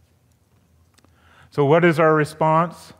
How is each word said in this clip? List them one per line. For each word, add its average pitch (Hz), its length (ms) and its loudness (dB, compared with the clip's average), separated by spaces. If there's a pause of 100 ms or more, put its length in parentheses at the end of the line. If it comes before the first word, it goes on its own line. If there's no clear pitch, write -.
(1500)
So 147 120 -4
what 160 220 2
is 165 140 0
our 160 160 2
response? 156 840 -4